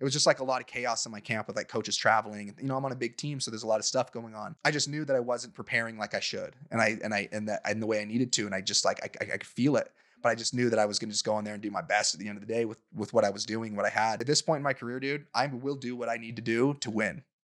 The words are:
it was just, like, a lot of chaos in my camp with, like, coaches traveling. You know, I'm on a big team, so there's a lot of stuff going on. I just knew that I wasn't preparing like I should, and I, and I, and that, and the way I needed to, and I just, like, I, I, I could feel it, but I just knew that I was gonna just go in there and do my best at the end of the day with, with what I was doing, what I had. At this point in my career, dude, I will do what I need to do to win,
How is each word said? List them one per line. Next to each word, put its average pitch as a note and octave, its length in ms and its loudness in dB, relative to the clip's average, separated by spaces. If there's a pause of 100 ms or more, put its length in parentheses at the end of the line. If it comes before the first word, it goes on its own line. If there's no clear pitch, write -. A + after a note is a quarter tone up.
it C3 40 -2
was C3+ 100 0
just, D3 120 2
like, D3 140 6
a C3 40 -2
lot B2+ 180 0
of - 40 -14
chaos A#2+ 380 -2
in A#2 80 -10
my G#2 80 -10
camp A2 280 -4
with, A#2 80 -6
like, G2+ 120 -4
coaches G#2+ 300 -2
traveling. G#2 600 2
You C3+ 80 -8
know, C3+ 120 0
I'm C#3 80 -2
on C3 60 -4
a B2 40 -6
big A#2+ 220 -4
team, D3 220 -4
so B2 100 -4
there's A2 120 -8
a A#2 40 -6
lot A2 120 4
of G#2+ 60 -2
stuff B2+ 260 0
going A2+ 240 -10
on. G#2 300 -10
I D3+ 60 6
just C#3+ 180 0
knew D3+ 160 -4
that C#3 120 2
I B2 40 4
wasn't A#2+ 320 -2
preparing A2+ 460 -2
like G#2 160 -4
I G2 60 0
should, - 360 -6 (140)
and A2+ 100 2
I, A2 220 4
and G#2+ 100 -2
I, G2+ 180 -2
and G#2+ 180 -4
that, G#2 180 -2
and G#2+ 160 0
the G#2+ 40 -2
way G#2+ 140 2
I G#2 60 -6
needed A#2+ 280 2
to, G#2+ 120 0
and G2 80 -4
I F#2+ 80 -2
just, G#2 240 2
like, G2 160 2
I, - 80 -8 (120)
I, G#2 120 -6
I - 20 -4
could - 100 -10
feel B2+ 300 4
it, - 160 0 (300)
but A#2+ 80 4
I A2+ 40 2
just A2+ 200 -4
knew B2 160 4
that A2 80 4
I G#2+ 80 6
was G#2 120 0
gonna G#2+ 140 -4
just - 140 -2
go G#2+ 120 2
in G#2 60 -4
there G#2 100 -6
and G2+ 80 -10
do G#2 80 -4
my F#2 120 -4
best G2+ 320 2
at D#2+ 60 -10
the G#2+ 80 -6
end G#2 100 -8
of G#2 80 -14
the A2 60 -4
day A#2 120 2
with, G#2+ 140 -6 (160)
with G#2+ 180 -4
what A2+ 140 8
I - 40 4
was G#2 140 -6
doing, A2 320 -4
what G2+ 80 0
I G#2 60 4
had. A2 320 0
At A#2+ 40 -2
this D3+ 140 4
point D#3 200 0
in C#3+ 40 -6
my C#3 80 2
career, A#2+ 260 -6
dude, C#3+ 360 -4
I B2+ 140 4
will C3+ 280 -4
do B2 180 -6
what A#2+ 140 -4
I A#2 80 0
need A#2 200 -10
to A2+ 60 -8
do A#2 380 4
to A#2 100 -4
win, G#2+ 320 0 (220)